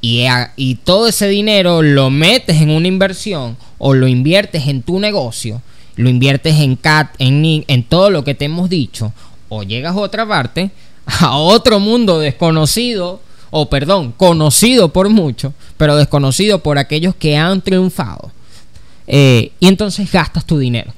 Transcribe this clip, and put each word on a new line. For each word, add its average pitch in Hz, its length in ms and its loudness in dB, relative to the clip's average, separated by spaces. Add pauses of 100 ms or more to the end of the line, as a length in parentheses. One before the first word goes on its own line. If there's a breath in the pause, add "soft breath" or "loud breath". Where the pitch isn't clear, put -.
y 117 220 0
a-, 123 320 0
y 131 180 -2
todo 202 320 0
ese 202 220 0
dinero 196 520 2
lo 139 280 4
metes 160 520 2
en 151 80 2
una 160 200 2
inversión 185 680 -4 (240 soft breath)
o 135 140 2
lo 131 140 4
inviertes 147 600 0
en 135 160 -4
tu 180 160 -2
negocio, 131 640 -6 (340 soft breath)
lo 123 140 2
inviertes 135 500 2
en 135 160 2
CAT-, 156 440 0
en 139 220 2
ni-, 156 280 0
en 123 140 2
todo 180 260 2
lo 160 160 0
que 135 100 -4
te 143 100 -6
hemos 175 240 -4
dicho, 117 440 -4 (340 soft breath)
o 107 160 -10
llegas 127 320 -6
a 202 40 -2
otra 208 280 -4
parte, 180 440 -2 (180 soft breath)
<laughs> - 160 -20
a 139 320 0
otro 208 420 4
mundo 208 400 2
desconocido, 175 1000 -2 (280 soft breath)
o 151 200 -2
perdón, 143 480 0
conocido 175 760 4
por 185 160 2
muchos, 156 460 0 (240 soft breath)
pero 147 180 2
desconocido 147 680 2
por 147 160 -2
aquellos 160 380 -2
que 147 220 0
han 180 240 0
triunfado. 185 680 -4 (760 soft breath)
Eh, 131 520 4
y 175 80 4
entonces 196 440 0
gastas 165 340 -2
tu 160 120 0
dinero 120 400 -4